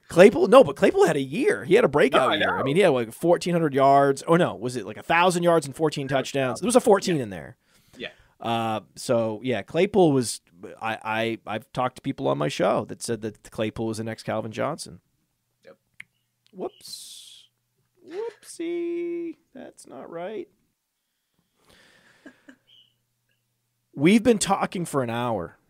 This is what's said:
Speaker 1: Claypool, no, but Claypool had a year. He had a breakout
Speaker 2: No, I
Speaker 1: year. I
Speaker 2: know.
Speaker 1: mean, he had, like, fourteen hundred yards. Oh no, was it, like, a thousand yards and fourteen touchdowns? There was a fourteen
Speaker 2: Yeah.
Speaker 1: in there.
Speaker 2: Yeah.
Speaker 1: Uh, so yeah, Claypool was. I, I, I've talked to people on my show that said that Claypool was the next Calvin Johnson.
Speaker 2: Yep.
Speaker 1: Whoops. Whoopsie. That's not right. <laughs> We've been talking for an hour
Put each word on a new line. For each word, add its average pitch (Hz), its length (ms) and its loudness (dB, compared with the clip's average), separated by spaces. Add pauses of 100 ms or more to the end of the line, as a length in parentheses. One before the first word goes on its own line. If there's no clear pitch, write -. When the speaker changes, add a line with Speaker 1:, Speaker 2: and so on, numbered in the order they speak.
Speaker 1:
Claypool, 214 400 6
no, 254 160 10
but 139 100 -6
Claypool 370 320 4
had 156 100 2
a 139 60 -2
year. 151 440 -4
He 151 80 2
had 240 100 4
a - 40 2
breakout 143 420 2
Speaker 2:
No, - 40 0
I - 40 0
Speaker 1:
year. - 160 -2
I - 40 -6
Speaker 2:
know. - 60 -4
Speaker 1:
mean, 139 120 -2
he 196 60 4
had, 190 100 6
like, 117 200 -2
fourteen 170 400 0
hundred 165 220 0
yards. 139 520 4
Oh 165 100 4
no, 139 180 2
was 117 200 -8
it, 107 120 -8
like, 107 100 -14
a 101 60 -18
thousand 175 400 2
yards 165 240 2
and 135 100 -12
fourteen 151 320 -4
touchdowns? 131 520 -4
There 185 60 -4
was 240 100 4
a 240 40 6
fourteen 196 360 2
Speaker 2:
Yeah. 135 80 -2
Speaker 1:
in 107 60 -10
there. 85 280 -14 (400)
Speaker 2:
Yeah. 120 100 -12 (320)
Speaker 1:
Uh, 113 400 -4 (160)
so 113 480 -2
yeah, 120 160 -4
Claypool 180 520 2
was. 127 280 -2 (400)
I, 110 240 -6
I, 110 420 -4
I've 110 280 -10
talked 127 220 -4
to - 60 -20
people 135 260 -6
on 139 100 -2
my 151 100 -2
show 170 380 -2
that - 160 -14
said 113 180 -6
that 107 300 -12
Claypool 113 360 -6
was 110 120 -6
the 113 60 -8
next 113 180 -12
Calvin 110 280 -6
Johnson. 117 500 -8 (680)
Speaker 2:
Yep. - 100 -20 (800)
Speaker 1:
Whoops. - 920 -18 (640)
Whoopsie. 339 1300 -10 (160)
That's - 340 -20
not 127 240 -20
right. 185 380 -12 (1800)
<laughs> 269 80 -20 (1600)
We've 190 280 4
been 233 160 4
talking 185 480 -4
for 139 160 -4
an 117 80 -4
hour 113 480 -6 (120)